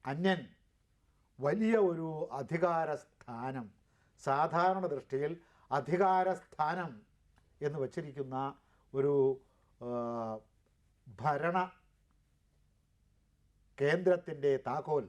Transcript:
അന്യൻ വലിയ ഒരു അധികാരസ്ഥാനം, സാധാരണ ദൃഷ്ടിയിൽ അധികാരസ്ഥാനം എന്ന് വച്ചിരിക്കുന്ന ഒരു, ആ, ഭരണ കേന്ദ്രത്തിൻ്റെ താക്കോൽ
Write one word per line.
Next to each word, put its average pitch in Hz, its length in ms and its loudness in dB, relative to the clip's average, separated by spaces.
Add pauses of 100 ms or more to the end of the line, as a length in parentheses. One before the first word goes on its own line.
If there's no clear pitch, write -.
അന്യൻ 170 360 0 (960)
വലിയ 220 360 2 (140)
ഒരു 165 200 -2 (320)
അധികാരസ്ഥാനം, 139 1300 -2 (600)
സാധാരണ 165 600 2
ദൃഷ്ടിയിൽ 139 460 -2 (380)
അധികാരസ്ഥാനം 175 1200 0 (760)
എന്ന് 147 120 -2
വച്ചിരിക്കുന്ന 135 580 -6 (580)
ഒരു, 139 200 2 (680)
ആ, 120 80 -10 (1160)
ഭരണ 143 520 -2 (2250)
കേന്ദ്രത്തിൻ്റെ 160 720 2 (140)
താക്കോൽ 139 420 -2